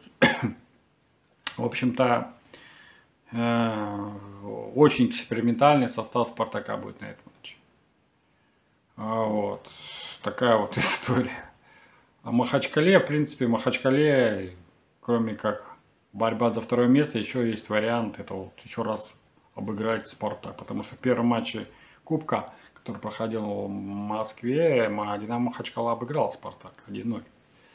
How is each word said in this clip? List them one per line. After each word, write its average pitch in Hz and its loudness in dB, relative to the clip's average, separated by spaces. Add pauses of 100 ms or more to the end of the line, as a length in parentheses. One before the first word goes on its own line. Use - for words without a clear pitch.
(200)
<coughs> - -2
В 117 -4
общем-то, 120 0 (960)
э, 110 -2 (640)
очень 131 8
экспериментальный 120 4
состав 113 -2
«Спартака» 110 -6
будет 104 -12
на 104 -12
этом - -16 (100)
матче. - -20 (1400)
А 110 -2
вот. 104 -2 (540)
Такая 117 4
вот 104 0
<laughs> - -
история. - 2 (800)
А 113 -10
Махачкале, 147 4
в - 0
принципе, 147 0
Махачкале, 117 2 (440)
кроме 113 0
как - -4 (380)
борьба 113 0
за 110 -2
второе 120 2
место, 135 6
еще 120 -4
есть 110 -4
вариант 110 0
это 101 -10
вот 95 -10 (120)
еще - -8
раз 107 -6 (420)
обыграть 107 -4
«Спартак». - -8
Потому 107 -8
что - -14
в - -20
первом 120 2
матче 117 0 (380)
Кубка, 147 -2 (200)
который - -12
проходил 110 -6
в 101 -4
Москве, 107 0
Ма-, 104 -4
«Динамо» 117 -2
Махачкала 117 -4
обыграл 120 -2
«Спартак» - -16 (140)
один 104 -6
ноль. 104 -6 (500)